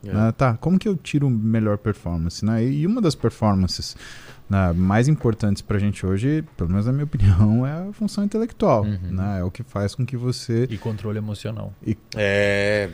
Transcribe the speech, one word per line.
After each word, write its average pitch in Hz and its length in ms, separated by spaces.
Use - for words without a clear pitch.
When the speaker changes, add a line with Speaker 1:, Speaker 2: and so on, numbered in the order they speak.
Speaker 1:
É. 98 80
Speaker 2:
né? 110 200
Tá, 123 220
como 175 240
que 220 100
eu 196 80
tiro 143 340
melhor 110 480
performance, 87 680
né? 113 200
E, 139 160
e 156 60
uma 233 140
das 160 140
performances, 101 800
né, 95 240
mais 98 360
importantes 113 540
pra 104 160
gente 101 280
hoje, 127 360
pelo 85 140
menos 101 160
na 127 60
minha 143 120
<laughs> - 0
opinião, 107 600
é 165 220
a 208 40
função 202 320
intelectual, 202 600
Speaker 3:
Uhum. 104 140
Speaker 2:
né? 95 260
É 90 40
o 90 60
que - 120
faz 101 320
com 127 100
que 127 120
você 120 520
Speaker 3:
E 113 100
controle 107 400
emocional. 104 540
Speaker 2:
E 107 100
Speaker 1:
É, 101 760